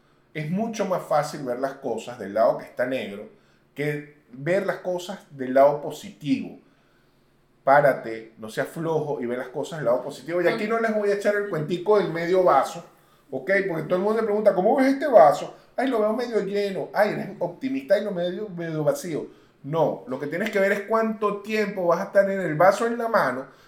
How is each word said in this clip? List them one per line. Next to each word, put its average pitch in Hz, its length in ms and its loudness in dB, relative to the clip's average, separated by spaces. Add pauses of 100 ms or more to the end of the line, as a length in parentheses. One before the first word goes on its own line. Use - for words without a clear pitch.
(340)
Es 156 160 -6
mucho 214 360 -4
más 180 180 -2
fácil 147 400 -2
ver 123 160 -4
las 135 140 -4
cosas 117 440 -8
del 98 160 -10
lado 113 240 4
que - 80 -12
está - 200 -4
negro 110 440 -6 (460)
que 147 420 -6 (140)
ver 175 360 -2
las 180 100 -4
cosas 180 420 -8 (120)
del 131 240 -6
lado 143 260 6
positivo. 131 800 -6 (1040)
Párate, 127 760 2
no 110 120 -14
seas 131 180 -4
flojo 156 540 -4
y 123 40 -4
ve 120 120 -4
las 127 100 -8
cosas 156 320 -8
del 131 60 -8
lado 120 180 2
positivo. 165 380 -6
Y 175 60 2
aquí 214 200 0
no 226 120 0
les 220 140 0
voy 208 160 0
a 196 60 2
echar 208 200 0
el 202 140 -2
cuentico 175 480 0
del 170 160 2
medio 170 300 2
vaso, 156 420 2 (460)
¿ok? 131 180 -6 (180)
Porque 156 180 -6
todo 180 100 -2
el 185 80 0
mundo 214 180 0
me 214 60 -2
pregunta, 202 260 4
"¿Cómo 208 220 4
ves 269 180 4
este 302 140 -2
vaso?". 175 480 6 (200)
"Ay, 254 120 0
lo 254 140 0
veo 214 120 2
medio 233 280 -2
lleno". 190 520 -4
"Ay, 196 200 2
eres 160 160 -6 (100)
optimista". 135 560 -2
"Ay, 202 80 0
lo 208 80 -6
medio, 180 380 -4
medio 165 340 -6
vacío". 147 420 -2 (380)
No, 147 440 0
lo 131 120 -6
que 143 80 -6
tienes 180 240 -4
que 202 80 0
ver 196 140 4
es 208 80 -2
cuánto 214 600 -2
tiempo 202 460 -2
vas 196 140 2
a - 20 -6
estar 196 260 4
en 196 120 -2
el 160 120 -2
vaso 190 320 6
en 233 120 -2
la 233 100 -4
mano 139 400 0 (200)